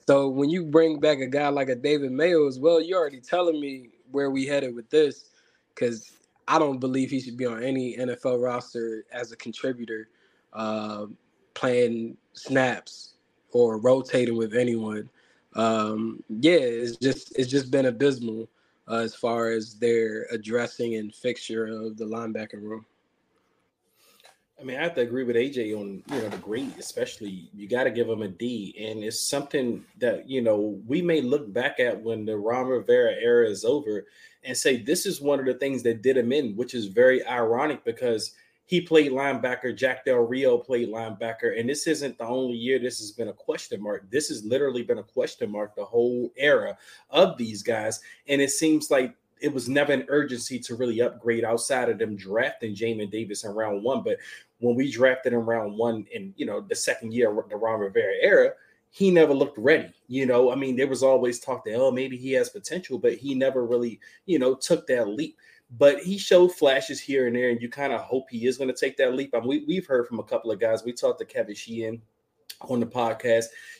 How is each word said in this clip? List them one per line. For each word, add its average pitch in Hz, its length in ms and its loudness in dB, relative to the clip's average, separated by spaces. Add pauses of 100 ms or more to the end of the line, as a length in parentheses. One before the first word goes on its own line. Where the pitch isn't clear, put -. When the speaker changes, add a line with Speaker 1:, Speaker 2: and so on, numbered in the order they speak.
Speaker 1:
So 139 220 6
when 139 200 0
you 175 160 -2
bring 156 360 4
back 151 180 4
a 135 80 -4
guy 143 220 0
like 139 220 0
a 127 40 0
David 139 380 0
Mayo 156 340 4
as 127 140 -4
well, 165 200 6
you're 175 200 0
already 139 200 -2
telling 170 400 0
me 131 300 -10 (220)
where 139 180 -2
we 135 160 -2
headed 139 300 -2
with 117 140 -14
this, 151 400 2 (440)
'cause 117 380 -4 (340)
I 147 120 2
don't 143 200 2
believe 131 320 -2
he 135 100 -2
should 120 160 -12
be 123 80 -4
on 113 180 -4
any 127 360 -4
N 127 100 -4
F 120 160 -8
L 127 140 0
roster 120 720 -4
as 120 200 -10
a 113 40 -20
contributor, 113 720 -8 (440)
uh, 107 540 -6 (480)
playing 120 640 0 (160)
snaps - 840 -2 (360)
or 117 280 4
rotating 123 580 2
with 113 180 -2
anyone. 113 560 -2 (440)
Um, 110 760 0
yeah, 120 240 4
it's 120 440 0
just, - 420 -2
it's 127 120 -2
just 131 200 -2
been 135 160 2
abysmal, 120 640 -2 (420)
uh, 113 60 -2
as 113 180 -4
far 117 360 -2
as 113 240 -4
their 113 560 0
addressing 117 640 -4
and 107 200 -8
fixture 113 520 -6
of 110 320 -10
the 113 80 -8
linebacking 110 560 -8
room. 110 240 -14 (1700)
Speaker 2:
I 131 40 -18
mean, 131 120 -8
I 147 60 -4
have 170 140 -4
to 127 60 2
agree 120 200 -2
with 117 140 0
A 131 140 2
J 113 240 -4
on, 101 360 -8
you 135 120 -4
know, 107 80 -6
the 98 80 -10
grade, 107 400 -8
especially. 101 760 -10
You 101 140 -16
gotta 123 240 0
give 113 160 0
him 110 140 -4
a 101 60 -4
D, 104 460 -8 (160)
and 107 140 -8
it's 113 160 -6
something 135 640 -2 (140)
that, 117 300 -2
you 131 120 -2
know, 104 460 0
we 147 140 0
may 170 200 2
look 123 320 -2
back 123 260 -2
at 120 240 0
when 110 220 -4
the 107 120 -2
Ron 120 300 -2
Rivera 120 460 4
era 117 360 4
is 101 160 -4
over 110 420 0 (360)
and 127 140 -8
say, 127 260 2
"This 139 240 -2
is 185 140 -4
one 143 180 0
of 131 80 -4
the 127 80 0
things 131 300 -4
that 113 180 0
did 131 140 4
him 120 160 2
in," 131 240 -2
which 127 180 -6
is 113 120 -4
very 123 380 4
ironic 120 600 0
because 113 480 -4 (340)
he 175 140 0
played 156 320 4
linebacker, 127 640 -2
Jack 127 280 0
Del 123 220 4
Rio 127 320 2
played 120 300 -2
linebacker, 113 720 -4
and 117 100 -2
this 147 180 -4
isn't 143 320 -2
the 117 80 -8
only 123 300 -2
year 123 240 0
this 123 180 -4
has 107 140 -14
been 113 160 -6
a - 40 -8
question - 480 -8
mark. 101 300 -8
This 143 180 -2
has 113 160 -8
literally 127 380 0
been 117 160 0
a 104 60 -12
question 127 480 -4
mark 104 240 -6
the 101 80 -6
whole 120 520 0
era 123 400 2 (340)
of 175 280 4
these 110 240 -6
guys, 110 380 -2 (260)
and 139 160 2
it 139 80 2
seems 156 400 2
like 131 240 2 (260)
it 143 140 -2
was 117 140 -4
never 143 240 2
an 127 160 0
urgency 131 500 -2
to 120 160 -10
really 113 260 -2
upgrade 117 440 0
outside 120 440 0
of 110 80 0
them 107 200 -4
drafting 107 580 -4
Jamin 107 340 -4
Davis 104 360 -8
in 101 80 -10
round 104 320 -4
one. 123 180 0
But 104 160 -2 (400)
when 120 160 2
we 131 160 0
drafted 127 420 2
in 120 60 2
round 110 400 -2
one 113 340 -2
in, 98 240 -12
you 143 80 -6
know, 104 160 -4
the 104 140 -6
second 113 400 -4
year 110 240 2
of - 100 -6
the 104 80 -8
Ron 110 220 -2
Rivera 101 420 0
era, 139 300 6 (400)
he 190 220 4
never 160 200 8
looked 135 240 0
ready. 113 360 2 (160)
You 131 180 -2
know, 123 240 6
I 127 60 0
mean, 135 180 -2
there 135 140 2
was 131 160 0
always 123 340 4
talk 127 260 -8
that, 107 120 -4
"Oh, 131 160 4
maybe 131 240 -4
he 131 160 -6
has 123 180 2
potential," 135 480 -8
but 120 160 2
he 135 200 -6
never 131 300 0
really, 120 360 -2 (260)
you 170 120 0
know, 127 180 2
took 160 320 0
that 120 200 2
leap. 131 300 -6 (400)
But - 220 8
he 185 180 -4
showed 180 380 6
flashes 135 420 2
here 131 300 0
and 117 80 0
there, 123 140 2
and 113 120 0
you 120 60 -8
kinda 131 300 -4
hope 127 320 -4
he 117 160 -4
is 131 120 0
gonna 131 140 -2
take 135 240 -4
that 127 180 2
leap. 139 200 -4
I 117 40 0
mean, 113 100 -2
we, 147 180 -2
we've 180 200 -2
heard 123 220 2
from 113 100 -6
a 104 60 -8
couple 117 260 -4
of 101 80 -2
guys. 113 240 0
We 120 100 -6
talked 123 280 -2
to 113 60 -6
Kevin 107 280 -6
Sheehan 113 480 -8 (600)
on 123 180 -2
the 113 60 0
podcast. 113 580 0 (360)